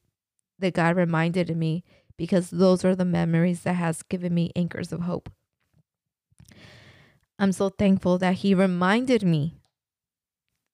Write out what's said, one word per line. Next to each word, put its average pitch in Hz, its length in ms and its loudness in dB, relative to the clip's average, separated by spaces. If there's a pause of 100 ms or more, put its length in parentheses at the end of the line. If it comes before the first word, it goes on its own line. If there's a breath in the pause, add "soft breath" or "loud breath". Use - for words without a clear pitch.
(580)
that 180 160 -2
God 170 220 2
reminded 165 600 0
me, 165 280 -2 (340 soft breath)
because 175 320 0
those 185 340 4
are 185 100 2
the 185 100 -2
memories 170 580 0
that 180 120 -2
has 170 280 -4
given 180 320 -6
me 170 200 0
anchors 175 380 -6
of 165 80 -6
hope. 175 320 -8 (2000 loud breath)
I'm 196 140 2
so 196 180 -2
thankful 190 480 2
that 185 180 0
He 196 180 2
reminded 196 680 2
me 165 340 0 (1160)